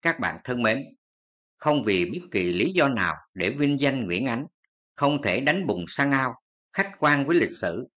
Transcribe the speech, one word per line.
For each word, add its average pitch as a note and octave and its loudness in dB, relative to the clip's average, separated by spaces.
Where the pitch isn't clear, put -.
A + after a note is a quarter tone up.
Các - -2
bạn E2+ -4
thân A#2+ -4
mến, A#2 2
không D3 2
vì F#2+ 2
bất C#3+ -8
kỳ F2+ 0
lý A2 0
do D#3 4
nào F#2 0
để F2+ 0
vinh C#3+ 0
danh C3+ 0
Nguyễn F#2 -2
Ánh, B2 -2
không C#3+ 0
thể G2+ 0
đánh D#3 0
bùng F2+ -2
sang C#3+ -2
ao, C3 0
khách G3 -4
quan D3 2
với E3 0
lịch A#2 2
sử. F#2 -4